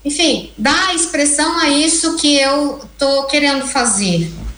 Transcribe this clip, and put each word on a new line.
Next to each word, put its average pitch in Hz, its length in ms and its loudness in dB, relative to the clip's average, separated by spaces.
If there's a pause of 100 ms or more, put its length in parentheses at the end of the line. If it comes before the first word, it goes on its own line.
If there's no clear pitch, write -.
enfim, 285 540 0
dar 339 380 0
expressão 311 640 0
a 311 100 2
isso 320 460 2
que 294 220 2
eu 277 440 0 (160)
tô 269 280 0
querendo 277 420 0
fazer, 196 640 0 (260)